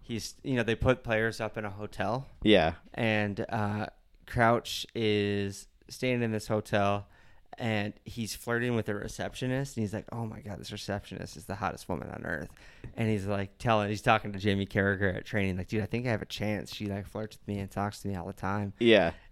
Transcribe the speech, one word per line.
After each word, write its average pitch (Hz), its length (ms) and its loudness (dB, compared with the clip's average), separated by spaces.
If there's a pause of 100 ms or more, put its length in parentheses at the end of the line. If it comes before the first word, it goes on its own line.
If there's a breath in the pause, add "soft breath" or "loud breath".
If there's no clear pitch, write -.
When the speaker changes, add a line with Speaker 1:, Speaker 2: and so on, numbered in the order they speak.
Speaker 1:
He's, - 420 -8
you 139 120 -2
know, 120 80 2
they 110 120 2
put 127 300 4
players 113 360 0
up 110 160 -4
in 107 80 -6
a 101 60 -6
hotel. 104 560 -4 (160)
Speaker 2:
Yeah. 85 320 8 (200)
Speaker 1:
And, 107 540 0
uh, 104 380 -2 (400)
Crouch - 680 2
is 101 720 0 (220)
staying 123 340 0
in 113 100 0
this 107 160 -4
hotel, 101 580 2 (520)
and 110 340 0 (120)
he's 110 300 -6
flirting 120 400 0
with 110 120 0
the 104 80 0
receptionist, 127 840 -4
and 113 60 -2
he's 101 100 -2
like, 107 180 -6
"Oh 117 140 -6
my 107 160 -10
God, 101 180 -10
this - 140 -12
receptionist 101 640 -8
is - 80 -16
the 95 100 -8
hottest 95 340 -6
woman 85 220 -6
on 71 140 -10
earth." 80 240 -6 (480 soft breath)
And 113 120 0
he's, 101 180 0
like, 101 320 -4
telling, 107 320 4
he's 104 120 -4
talking 110 300 4
to 98 60 -6
Jamie 98 280 2
Carragher 98 500 2
at - 80 -8
training, 95 340 0
like, 90 100 -6
"Dude, 107 140 -2
I 107 40 -4
think 120 200 -2
I 123 40 0
have 104 120 0
a - 40 -10
chance. 104 480 -4
She, 104 120 -6
like, 101 200 -4
flirts 107 320 -10
with - 80 -20
me 101 140 -4
and 95 100 -6
talks 101 300 -4
to 101 80 -6
me 98 80 -4
all 85 100 -6
the 98 60 -8
time." 101 460 -2
Speaker 2:
Yeah. 104 340 8 (200)